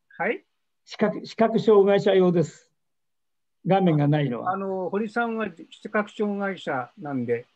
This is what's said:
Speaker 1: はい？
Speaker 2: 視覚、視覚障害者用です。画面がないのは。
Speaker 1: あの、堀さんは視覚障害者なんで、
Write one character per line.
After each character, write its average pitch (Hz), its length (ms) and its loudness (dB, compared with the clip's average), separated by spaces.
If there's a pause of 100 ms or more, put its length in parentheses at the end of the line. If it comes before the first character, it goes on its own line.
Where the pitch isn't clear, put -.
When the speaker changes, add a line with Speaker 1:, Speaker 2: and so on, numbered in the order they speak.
Speaker 1:
は 180 200 -6
い？ 311 140 -8 (420)
Speaker 2:
視 - 120 -18
覚、 - 280 -2
視 - 100 -16
覚 226 240 2
障 202 260 6
害 202 140 4
者 196 140 2
用 185 180 6
で 170 120 2
す。 - 260 -10 (1000)
画 190 140 2
面 170 160 4
が 143 100 2
な 147 140 2
い 139 80 0
の 117 120 -6
は。 180 120 -4
Speaker 1:
あ 190 40 -6
の、 190 320 -6
堀 208 200 -4
さ 233 160 -2
ん 226 100 -6
は 220 120 -6 (220)
視 - 200 -18
覚 214 220 -2
障 208 280 -4
害 196 180 -4
者 135 400 -6
な 147 140 -10
ん 127 140 -4
で、 117 200 -4 (100)